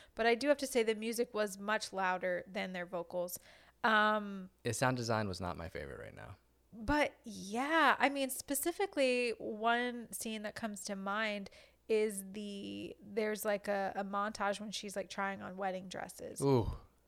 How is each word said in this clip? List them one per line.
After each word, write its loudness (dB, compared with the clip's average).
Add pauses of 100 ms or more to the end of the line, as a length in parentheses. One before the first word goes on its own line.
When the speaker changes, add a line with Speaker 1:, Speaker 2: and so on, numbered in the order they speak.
(140)
Speaker 1:
but 2
I 6
do 2
have 6
to -2
say 4
the 4
music -2
was 0
much -2
louder 0
than -4
their -4
vocals. -4 (440)
Um, 4 (140)
Speaker 2:
The 2
sound 4
design 2
was -4
not -2
my -6
favorite -8
right -14
now. -14 (380)
Speaker 1:
But, 0 (100)
yeah, 2
I 6
mean, -2
specifically, 0
one 0
scene -6
that -8
comes -6
to -4
mind -2 (400)
is 4 (100)
the, -8 (180)
there's, 0
like, 0
a, 0
a -2
montage -2
when -10
she's, -6
like, -4
trying -4
on -10
wedding -4
dresses. -8
Speaker 2:
Ooh. 6 (380)